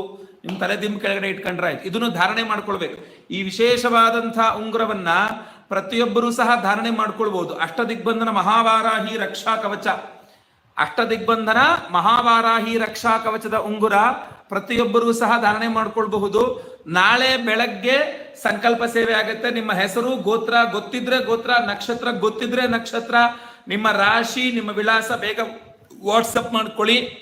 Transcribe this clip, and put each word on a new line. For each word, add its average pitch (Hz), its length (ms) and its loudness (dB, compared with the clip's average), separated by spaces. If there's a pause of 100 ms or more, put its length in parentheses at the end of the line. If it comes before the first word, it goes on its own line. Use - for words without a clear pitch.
(460)
ನಿಮ್ 185 140 -6
ತಲೆ 190 220 0
ದಿಂಬು 208 180 -4
ಕೆಳಗಡೆ 196 300 -2
ಇಟ್ಕೊಂಡ್ರೆ 180 380 -4
ಆಯ್ತು. 147 200 -4
ಇದನ್ನು 226 220 -2
ಧಾರಣೆ 190 340 0
ಮಾಡ್ಕೊಳ್ಬೇಕು. 208 540 -4 (340)
ಈ 190 120 -4
ವಿಶೇಷವಾದಂತಹ 226 1040 2 (140)
ಉಂಗುರವನ್ನ 214 480 -2 (600)
ಪ್ರತಿಯೊಬ್ಬರೂ 226 600 0
ಸಹ 233 180 2 (120)
ಧಾರಣೆ 208 280 0
ಮಾಡ್ಕೊಳ್ಬಹುದು. 202 640 -2
ಅಷ್ಟದಿಗ್ಬಂಧನ 226 760 -2
ಮಹಾವಾರಾಹಿ 220 880 2
ರಕ್ಷಾ 220 380 -4
ಕವಚ, 208 320 -4 (880)
ಅಷ್ಟದಿಗ್ಬಂಧನ 226 840 0 (300)
ಮಹಾವಾರಾಹಿ 226 840 4
ರಕ್ಷಾ 220 400 0
ಕವಚದ 220 400 -4
ಉಂಗುರ 208 360 0 (560)
ಪ್ರತಿಯೊಬ್ಬರೂ 233 640 2
ಸಹ 226 180 0 (100)
ಧಾರಣೆ 214 260 2
ಮಾಡ್ಕೊಳ್ಬಹುದು. 214 760 0 (460)
ನಾಳೆ 233 500 4
ಬೆಳಗ್ಗೆ 226 600 0 (460)
ಸಂಕಲ್ಪ 226 400 2
ಸೇವೆ 233 300 0
ಆಗತ್ತೆ. 220 380 -2
ನಿಮ್ಮ 220 220 -2
ಹೆಸರು, 196 420 0
ಗೋತ್ರ 220 380 0 (180)
ಗೊತ್ತಿದ್ರೆ 247 520 -2
ಗೋತ್ರ, 226 280 -2 (180)
ನಕ್ಷತ್ರ 233 420 -4
ಗೊತ್ತಿದ್ರೆ 233 560 -2
ನಕ್ಷತ್ರ, 233 480 -4 (520)
ನಿಮ್ಮ 208 240 -2
ರಾಶಿ, 233 600 2
ನಿಮ್ಮ 220 200 -4
ವಿಳಾಸ 220 400 0
ಬೇಗ 214 280 -4 (680)
WhatsApp 226 460 2
ಮಾಡ್ಕೊಳ್ಳಿ. 220 440 0 (240)